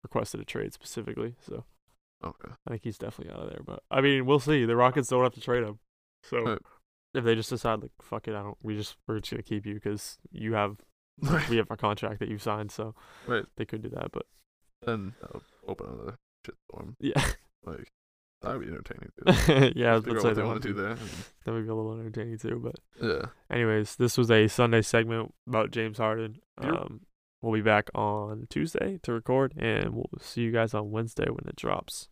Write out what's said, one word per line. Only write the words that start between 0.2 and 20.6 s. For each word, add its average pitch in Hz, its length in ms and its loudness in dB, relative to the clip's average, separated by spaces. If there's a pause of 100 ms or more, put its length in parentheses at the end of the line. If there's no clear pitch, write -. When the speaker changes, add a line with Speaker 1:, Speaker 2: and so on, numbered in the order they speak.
Speaker 1:
a 101 40 -12
trade 104 280 -6
specifically, 117 640 -8
so - 240 -12 (600)
Speaker 2:
Okay. - 280 -12 (160)
Speaker 1:
I - 40 -12
think 113 120 -10
he's 110 140 -8
definitely - 360 -12
out - 100 -12
of - 60 -10
there, - 160 -12
but, - 240 -12
I 135 120 2
mean, 135 240 4
we'll 139 140 6
see. 135 260 4
The 117 100 4
Rockets 127 340 6
don't 127 140 6
have 123 120 4
to 117 60 -16
trade 123 220 0
him, 107 160 -6 (440)
so 120 200 -2
Speaker 2:
Right. 110 160 0 (540)
Speaker 1:
if 131 100 -2
they 117 120 6
just 113 140 -4
decide, 113 320 -2
like, 123 100 -14 (100)
"Fuck - 260 -8
it, 110 80 -4
I 101 80 -6
don't, 104 180 -10
we 107 140 -6
just, 104 200 -8 (120)
we're 110 120 -2
just - 120 -8
gonna 113 120 -6
keep 104 220 -4
you 104 140 -6
'cause - 400 -6 (120)
you 110 220 -4
have, 104 240 0 (400)
Speaker 2:
<laughs> - 40 -8
Right. 147 280 2
Speaker 1:
we 117 80 4
have 104 140 2
a 110 60 -6
contract 107 420 -2
that 110 100 -4
you've 104 140 -6
signed," 107 280 -4
so 110 240 -8 (320)
Speaker 2:
Right. 117 180 -2 (100)
Speaker 1:
they 113 100 -4
could 110 160 -8
do 117 80 -8
that, - 220 -8
but - 140 -8 (580)
Speaker 2:
Then 107 380 -6
that'll - 200 -14 (260)
open - 220 -8
another 60 280 -12 (280)
shit - 100 -14 (140)
storm. - 300 -14
Speaker 1:
Yeah. - 140 -2
<laughs> 131 220 2 (280)
Speaker 2:
Like, - 280 -14 (500)
that'd 127 200 -6
be - 60 -10
entertaining, - 500 -12
too. 135 560 6
Speaker 1:
<laughs> 123 60 -4
Yeah, 120 120 6
I 113 40 8
was 110 80 4
Speaker 2:
Figure 113 160 0
Speaker 1:
about - 20 2
to - 0 -
Speaker 2:
out - 0 -
Speaker 1:
say 117 60 4
Speaker 2:
what 110 80 4
they 104 60 2
Speaker 1:
that - 40 -
Speaker 2:
wanna - 80 -2
Speaker 1:
would 110 100 -4